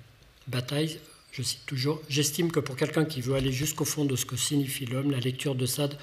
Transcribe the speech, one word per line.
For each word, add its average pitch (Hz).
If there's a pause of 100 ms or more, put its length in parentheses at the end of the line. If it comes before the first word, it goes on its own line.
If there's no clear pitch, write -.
(480)
Bataille, 143 (340)
je -
cite -
toujours, « 143
J'estime 151
que 160
pour 131
quelqu'un 156
qui 147
veut 127
aller 135
jusqu'au 147
fond 147
de 135
ce -
que 127
signifie 139
l'homme, 135
la 127
lecture 131
de 127
Sade 143